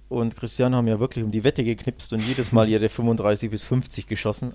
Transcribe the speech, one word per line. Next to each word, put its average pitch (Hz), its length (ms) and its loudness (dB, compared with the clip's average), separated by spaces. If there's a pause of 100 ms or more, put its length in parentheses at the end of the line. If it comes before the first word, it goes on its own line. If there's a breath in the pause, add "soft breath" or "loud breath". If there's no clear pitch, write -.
(100)
und 117 260 -2
Cristiano 127 400 0
haben 120 100 4
ja 110 140 2
wirklich 123 240 -2
um 107 60 -2
die 110 120 -2
Wette 131 220 2
geknipst - 480 -4
und 113 80 -2
jedes 123 320 -2
Mal 113 160 6
ihre 110 220 4
fünfunddreißig 110 600 0
bis 107 120 -6
fünfzig 127 440 -4
geschossen. 110 480 -4